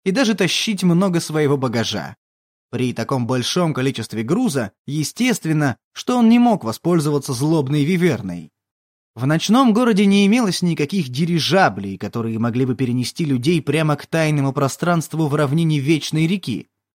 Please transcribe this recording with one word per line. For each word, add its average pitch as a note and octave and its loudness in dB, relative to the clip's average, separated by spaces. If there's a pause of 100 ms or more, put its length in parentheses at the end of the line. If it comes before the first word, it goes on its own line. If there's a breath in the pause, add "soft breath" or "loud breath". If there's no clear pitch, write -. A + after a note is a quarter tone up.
и F#3+ 0
даже A3 2
тащить F#3+ -2
много F3 2
своего D3+ 0
багажа. A2 -4 (560)
При B2 -2
таком A#2 -2
большом C3 -2
количестве A#2+ -4
груза, C#3 -2 (160)
естественно, D#3 -2 (140)
что - -4
он A#3 4
не A#3 6
мог A3+ 2
воспользоваться D3 0
злобной D3 0
виверной. C#3 -2 (640)
В A#2+ -4
ночном G#3+ 4
городе G#3+ 4
не G3+ 4
имелось G3+ 2
никаких D#3+ -2
дирижаблей, B2+ 0
которые A2 -4
могли A#2+ 0
бы B2+ 0
перенести B2 -2
людей C#3 0
прямо D3+ 0
к - -10
тайному D3+ 0
пространству D#3 -2
в C#3+ -2
равнине D#3 0
Вечной D#3 0
Реки, D#3+ -4 (320)